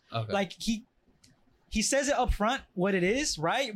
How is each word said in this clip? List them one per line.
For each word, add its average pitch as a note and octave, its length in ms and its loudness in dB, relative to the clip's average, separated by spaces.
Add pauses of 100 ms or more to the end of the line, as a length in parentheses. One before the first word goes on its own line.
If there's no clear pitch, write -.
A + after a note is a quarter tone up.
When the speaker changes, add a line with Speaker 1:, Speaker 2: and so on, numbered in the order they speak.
(140)
Speaker 1:
Okay. A2 200 -4
Speaker 2:
Like, G3+ 240 -2
he, A3 260 -4 (840)
he A3 120 0
says C4+ 280 2
it C#4 60 2
up A#3+ 180 2
front A#3 280 0 (120)
what F#3+ 200 2
it F3+ 100 2
is, B3+ 360 0
right? G#3+ 360 0